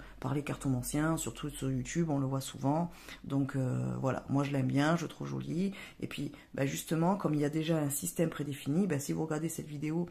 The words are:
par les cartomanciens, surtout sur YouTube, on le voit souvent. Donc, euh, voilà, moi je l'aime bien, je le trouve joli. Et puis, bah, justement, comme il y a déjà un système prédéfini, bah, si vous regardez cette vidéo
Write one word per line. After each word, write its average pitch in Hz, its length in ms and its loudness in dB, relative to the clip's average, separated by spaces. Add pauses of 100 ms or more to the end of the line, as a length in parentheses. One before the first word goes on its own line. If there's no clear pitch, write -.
(200)
par 131 140 -2
les 143 100 0
cartomanciens, 139 720 0
surtout 147 320 -4
sur 135 200 -4
YouTube, 135 400 0
on 143 80 2
le 139 80 2
voit 135 160 0
souvent. 147 480 0 (340)
Donc, 139 320 0
euh, 127 460 2
voilà, 131 280 0
moi 139 140 4
je 139 80 -2
l'aime 135 160 2
bien, 143 280 6
je 165 80 -2
le 143 60 -4
trouve - 180 -8
joli. 143 460 -2 (260)
Et - 80 -4
puis, 143 240 -6 (220)
bah, 139 120 2
justement, 165 500 2
comme 160 180 0
il 147 80 2
y 147 40 4
a 143 40 2
déjà 156 280 2
un 147 120 2
système 160 400 0
prédéfini, 151 580 0
bah, 147 120 2
si 160 140 -2
vous 160 100 0
regardez 156 260 -2
cette - 180 -6
vidéo 151 440 -2